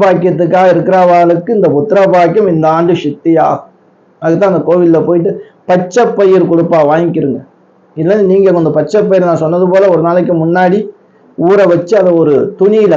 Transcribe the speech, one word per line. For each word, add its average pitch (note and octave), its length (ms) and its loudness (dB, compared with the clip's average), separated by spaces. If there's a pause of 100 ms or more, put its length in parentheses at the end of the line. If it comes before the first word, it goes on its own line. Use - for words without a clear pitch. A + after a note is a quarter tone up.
பாக்கியத்துக்காக F3+ 720 0
இருக்கிறவாளுக்கு F3 840 0
இந்த F#3 180 2
புத்திர E3 240 0 (120)
பாக்கியம் F3+ 400 2
இந்த D#3 180 0
ஆண்டு E3+ 240 0 (100)
சித்தியாகும். D#3 680 -2 (500)
அதுக்குதான் F3+ 300 0
அந்த D#3+ 160 -2
கோவில்ல E3+ 400 2
போயிட்டு E3 240 -2 (380)
பச்சை F#3 340 0 (140)
பயிர் F#3+ 340 2
கொடுப்பா, E3 280 0 (120)
வாங்கிக்கிறங்க. D#3 480 -2 (580)
இல்லைன்னா F#3+ 360 0
நீங்க F#3+ 240 2
கொஞ்சம் D#3 200 -2
பச்சை F3 320 0
பயிர், F3+ 220 0
நான் D#3 120 -2
சொன்னது F3 280 -2
போல, G3 220 2
ஒரு D#3+ 140 0
நாளைக்கு F3 360 -2
முன்னாடி F#3 360 0 (580)
ஊற F#3+ 220 2 (120)
வச்சு, E3+ 260 -2
அதை F#3 220 2
ஒரு D3+ 160 2 (240)
துணியில, G#3 380 2